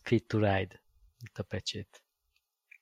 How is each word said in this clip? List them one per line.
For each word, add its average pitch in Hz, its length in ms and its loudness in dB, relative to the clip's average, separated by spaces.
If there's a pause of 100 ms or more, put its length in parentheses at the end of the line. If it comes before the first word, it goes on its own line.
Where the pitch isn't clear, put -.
fit - 260 2
to 110 100 2
ride. 98 440 0 (420)
Itt - 140 -16
a 104 40 -6
pecsét. - 600 -10 (800)